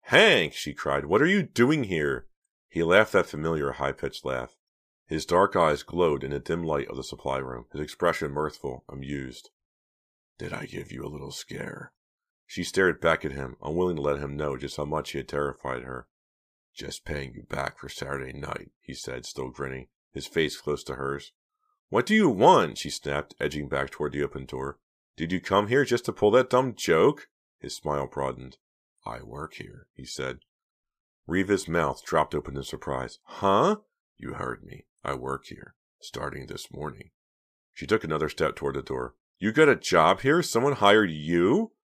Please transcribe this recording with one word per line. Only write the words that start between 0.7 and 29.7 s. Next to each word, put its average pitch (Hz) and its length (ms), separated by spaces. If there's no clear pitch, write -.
cried. 71 300
"What 92 180
are 156 40
you 190 180
doing 131 400
here?" 76 420
He 85 140
laughed 92 300
that 92 140
familiar 76 460
high-pitched 69 520
laugh. 64 320
His 78 180
dark 92 300
eyes 78 300
glowed 78 400
in 69 80
the 71 80
dim 85 240
light 76 240
of - 80
the 65 80
supply 67 340
room, 64 320
his 69 100
expression 76 520
mirthful, 71 560
amused. 67 640
"Did 87 140
I - 140
give - 240
you 64 140
a - 80
little - 180
scare?" - 640
She - 180
stared 92 360
back 80 240
at 73 80
him, 67 300
unwilling 87 340
to 73 60
let 71 160
him 71 180
know 73 200
just 67 200
how 73 100
much 76 260
he 80 60
had - 100
terrified 67 560
her. 64 240
"Just - 300
paying 69 300
you 62 100
back - 340
for 67 100
Saturday 67 440
night," 71 480
he - 140
said, 64 300
still 65 260
grinning, 65 380
his - 160
face 78 340
close 73 240
to 67 120
hers. 69 360
"What 117 140
do 208 100
you 214 140
want?" 110 480
she - 140
snapped, 71 500
edging 73 260
back 69 240
toward 73 220
the 71 100
open 69 220
door. 67 340
"Did 82 160
you 92 80
come 101 280
here 127 180
just - 180
to 113 80
pull 107 200
that 127 180
dumb 127 240
joke?" 98 560
His - 160
smile 73 320
broadened. 65 520
"I 58 160
work 67 320
here," - 400